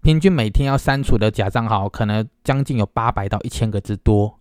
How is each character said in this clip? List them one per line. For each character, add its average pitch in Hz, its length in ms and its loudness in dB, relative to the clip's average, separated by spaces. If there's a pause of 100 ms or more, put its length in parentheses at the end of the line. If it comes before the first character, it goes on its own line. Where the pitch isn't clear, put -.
平 156 180 4
均 185 100 4
每 120 200 0
天 139 160 2
要 135 100 0
删 139 260 -2
除 - 140 4
的 107 140 2
假 101 180 -2
账 113 180 -4
号 101 220 -2
可 - 160 -4
能 107 240 -2 (160)
将 139 180 0
近 135 140 -4
有 107 80 2
八 117 280 -2
百 98 140 -4
到 101 160 -4
一 120 60 -8
千 113 220 -2
个 101 100 -4
之 104 160 -6
多。 104 440 2